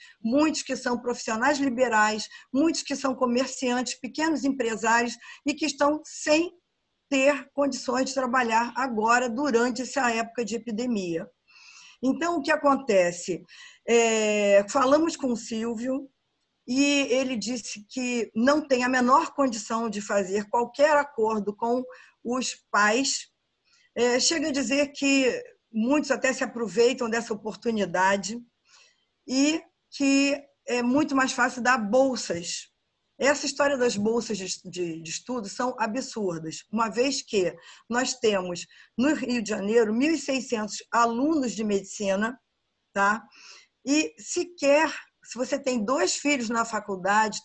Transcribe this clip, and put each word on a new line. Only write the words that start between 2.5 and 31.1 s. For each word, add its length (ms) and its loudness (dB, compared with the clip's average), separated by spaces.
muitos 280 2
que 120 -6
são 220 -4
comerciantes, 840 -2
pequenos 460 -4
empresários 720 0
e 80 -2
que 140 -4
estão 380 0
sem 480 0
ter 420 2
condições 520 -2
de 100 -8
trabalhar 640 0
agora, 520 2
durante 540 0
essa 280 0
época 340 -4
de 100 -8
epidemia. 720 -4
Então, 360 0
o 60 -2
que 100 0
acontece? 880 2
É, 800 4
falamos 480 4
com 160 -2
o 40 -2
Silvio 720 -6
e 460 2
ele 240 2
disse 540 -8
que 480 -4
não 240 4
tem 240 0
a 40 0
menor 460 4
condição 560 -2
de 100 -6
fazer 480 -2
qualquer 480 2
acordo 600 0
com 260 -2
os 320 -4
pais. 600 2
É, 240 2
chega 300 0
a 20 -4
dizer 400 0
que 500 2
muitos 400 2
até 200 0
se 120 -2
aproveitam 680 0
dessa 240 -4
oportunidade 1040 -2
e 340 2
que 500 2
é 140 -2
muito 340 2